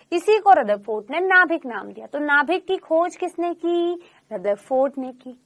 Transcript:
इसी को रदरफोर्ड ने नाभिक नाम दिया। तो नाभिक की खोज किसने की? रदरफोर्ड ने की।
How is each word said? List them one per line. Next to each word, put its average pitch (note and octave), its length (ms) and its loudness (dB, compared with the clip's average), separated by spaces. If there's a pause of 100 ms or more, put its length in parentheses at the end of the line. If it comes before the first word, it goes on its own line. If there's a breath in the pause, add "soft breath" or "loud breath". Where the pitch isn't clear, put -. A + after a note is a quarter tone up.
(120 soft breath)
इसी G#4 260 2
को G4 140 6
रदरफोर्ड G#3+ 580 0
ने D#4 100 -4
नाभिक F4+ 460 2
नाम G3+ 260 -12
दिया। A3 140 -18
तो C#4 120 -8
नाभिक D4 480 0
की F#4+ 120 -2
खोज E4 380 0
किसने F4 380 -4
की? F4 400 -2 (360 soft breath)
रदरफोर्ड A3 680 -2
ने B3+ 140 -8
की। B3+ 340 -20